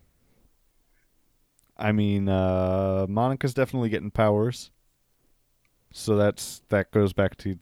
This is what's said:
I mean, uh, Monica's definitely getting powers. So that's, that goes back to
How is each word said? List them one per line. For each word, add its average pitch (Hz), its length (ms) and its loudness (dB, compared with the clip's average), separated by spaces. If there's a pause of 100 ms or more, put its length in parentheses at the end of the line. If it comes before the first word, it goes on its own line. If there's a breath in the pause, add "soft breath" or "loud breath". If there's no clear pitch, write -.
(1800)
I 107 160 0
mean, 101 380 0
uh, 95 800 0
Monica's 127 440 -2
definitely 127 360 -2
getting 104 220 -4
powers. 107 600 0 (1200)
So - 240 -2
that's, - 540 -2
that 101 220 0
goes 101 220 2
back 98 240 0
to 95 240 -8